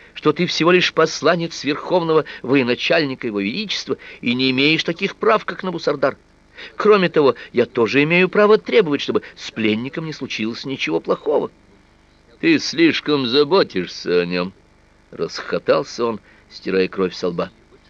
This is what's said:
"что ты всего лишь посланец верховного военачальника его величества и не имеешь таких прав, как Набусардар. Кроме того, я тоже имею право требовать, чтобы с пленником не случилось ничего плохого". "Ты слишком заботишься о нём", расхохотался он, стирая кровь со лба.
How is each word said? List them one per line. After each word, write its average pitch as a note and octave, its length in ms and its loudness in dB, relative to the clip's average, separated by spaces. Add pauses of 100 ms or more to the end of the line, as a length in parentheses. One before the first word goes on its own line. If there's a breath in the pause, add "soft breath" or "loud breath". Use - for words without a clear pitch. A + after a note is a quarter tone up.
(120 loud breath)
"что D3 220 0
ты F3 100 0
всего D#3+ 260 2
лишь F3+ 220 4
посланец E3 720 0
верховного D#3 600 0 (160 loud breath)
военачальника C3 840 0
его G2+ 140 -4
величества C3 560 -4 (240 loud breath)
и A#2+ 140 0
не C3 160 2
имеешь D3 340 2
таких F3+ 320 -4
прав, G#3+ 300 2
как F3 160 -8
Набусардар. D3 560 -2 (580 loud breath)
Кроме G3+ 320 4
того, C#3+ 260 4 (180 loud breath)
я A#2 140 2
тоже A#2+ 380 2
имею F3 240 4
право G#3 300 4
требовать, E3+ 420 2
чтобы A2+ 220 -2 (120)
с - 160 -16
пленником A#2 540 -2
не D#3 80 -8
случилось A2+ 540 -8
ничего D3+ 340 -4
плохого". - 500 -2 (920)
"Ты D#3+ 180 4
слишком C#3+ 680 0
заботишься A#2+ 920 0
о F2 60 0
нём", F2+ 260 -4 (580)
расхохотался A#2+ 920 -4
он, A2 160 -4 (300 soft breath)
стирая F#2 360 -2
кровь F2+ 280 -4
со F2+ 140 -4
лба. F2 220 -6 (400)